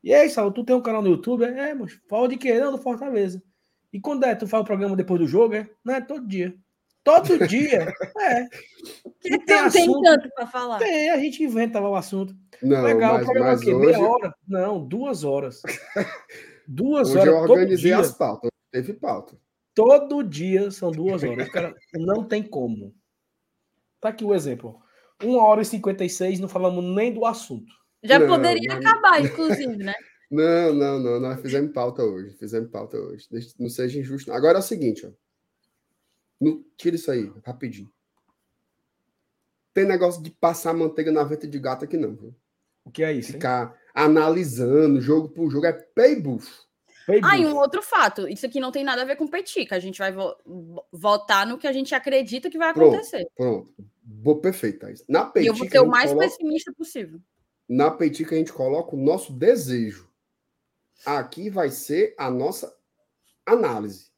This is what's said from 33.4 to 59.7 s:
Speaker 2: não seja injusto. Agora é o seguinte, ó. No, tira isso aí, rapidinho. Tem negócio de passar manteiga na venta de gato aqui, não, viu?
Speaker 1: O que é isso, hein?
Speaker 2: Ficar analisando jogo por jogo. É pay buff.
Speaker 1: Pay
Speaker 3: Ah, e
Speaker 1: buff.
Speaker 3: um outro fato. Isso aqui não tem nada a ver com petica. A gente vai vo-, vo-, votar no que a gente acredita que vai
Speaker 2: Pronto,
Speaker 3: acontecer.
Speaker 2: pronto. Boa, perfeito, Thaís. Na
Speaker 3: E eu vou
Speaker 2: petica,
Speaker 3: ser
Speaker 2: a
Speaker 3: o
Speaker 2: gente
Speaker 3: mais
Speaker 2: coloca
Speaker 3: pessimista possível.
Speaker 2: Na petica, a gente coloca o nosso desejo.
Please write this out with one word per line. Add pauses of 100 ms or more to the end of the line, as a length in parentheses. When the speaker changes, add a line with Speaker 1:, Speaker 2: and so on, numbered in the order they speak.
Speaker 2:
não
seja
injusto.
Agora
é
o
seguinte,
ó. (1300)
No, (100)
tira
isso
aí, (140)
rapidinho. (1900)
Tem
negócio
de
passar
manteiga
na
venta
de
gato
aqui,
não,
viu? (500)
Speaker 1:
O
que
é
isso,
hein?
Speaker 2:
Ficar (160)
analisando
jogo
por
jogo.
É
pay
buff. (540)
Speaker 1:
Pay
Speaker 3:
Ah,
e
Speaker 1:
buff.
Speaker 3:
um
outro
fato.
Isso
aqui
não
tem
nada
a
ver
com
petica.
A
gente
vai
vo-,
vo-,
votar
no
que
a
gente
acredita
que
vai
Speaker 2:
Pronto,
Speaker 3:
acontecer.
Speaker 2:
pronto. (300)
Boa,
perfeito,
Thaís.
Na
Speaker 3:
E
eu
vou
Speaker 2:
petica,
Speaker 3:
ser
Speaker 2:
a
Speaker 3:
o
Speaker 2:
gente
Speaker 3:
mais
Speaker 2:
coloca
Speaker 3:
pessimista
possível. (480)
Speaker 2:
Na
petica,
a
gente
coloca
o
nosso
desejo. (960)